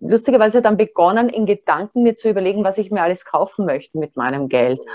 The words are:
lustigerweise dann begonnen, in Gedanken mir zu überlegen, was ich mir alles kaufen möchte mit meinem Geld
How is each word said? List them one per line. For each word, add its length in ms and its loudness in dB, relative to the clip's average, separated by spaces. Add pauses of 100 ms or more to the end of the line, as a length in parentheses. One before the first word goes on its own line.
lustigerweise 600 2
dann 140 2
begonnen, 540 2
in 160 -4
Gedanken 560 -2
mir 140 2
zu 120 -4
überlegen, 360 -2
was 140 -2
ich 120 -6
mir 120 -2
alles 220 -2
kaufen 400 -4
möchte 340 -6
mit 180 -8
meinem 340 -4
Geld 300 0 (140)